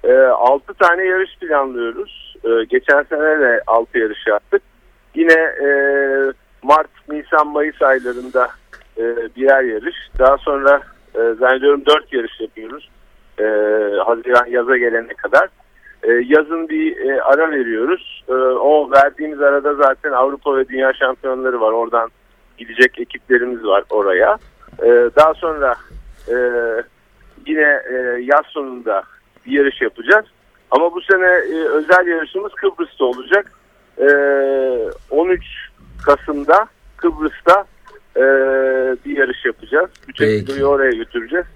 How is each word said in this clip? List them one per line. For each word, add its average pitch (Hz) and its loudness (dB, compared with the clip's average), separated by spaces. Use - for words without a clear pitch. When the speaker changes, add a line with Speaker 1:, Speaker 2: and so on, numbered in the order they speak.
Speaker 1:
E, 123 4
altı 131 2
tane 180 2
yarış 185 -2
planlıyoruz. 135 -6
E, 113 0
geçen 143 0
sene 156 -2
de 120 2
altı 117 0
yarış 107 -4
yaptık. 107 -2
Yine, 165 2
e, 160 0
Mart, 151 2
Nisan, 151 -2
Mayıs 151 -4
aylarında, 127 0
e, 113 -4
birer 131 2
yarış. 120 -6
Daha 135 4
sonra, 139 0
e, 117 0
zannediyorum 135 2
dört 147 2
yarış 117 -6
yapıyoruz. 110 -16
E, 107 -2
Haziran 120 0
yaza 123 0
gelene 117 -2
kadar. 175 0
E, 117 0
yazın 151 0
bir, 156 -4
e, 135 -4
ara 156 2
veriyoruz. 127 -6
E, 127 -4
o 131 2
verdiğimiz 143 2
arada 143 2
zaten 139 0
Avrupa 135 0
ve 131 -2
Dünya 131 0
Şampiyonları 131 -4
var. 110 2
Oradan 117 -2
gidecek 117 0
ekiplerimiz 120 -4
var 101 2
oraya. 101 0
E, 120 4
daha 156 6
sonra, 147 -4
e, 120 -2
yine, 147 2
e, 127 -6
yaz 143 0
sonunda 123 -6
bir 123 -8
yarış 139 0
yapacağız. 160 0
Ama 165 2
bu 180 -8
sene, 185 0
e, 160 0
özel 175 2
yarışımız 170 -6
Kıbrıs'ta - -6
olacak. 127 -2
E, 143 2
on 165 0
üç 185 -2
Kasım'da 147 0
Kıbrıs'ta, 170 0
e, 127 2
bir 143 -8
yarış 127 -2
yapacağız. 139 -4
Bütün - -2
Speaker 2:
Peki. 107 -2
Speaker 1:
kiloyu 139 -4
oraya 139 2
götüreceğiz. 120 -6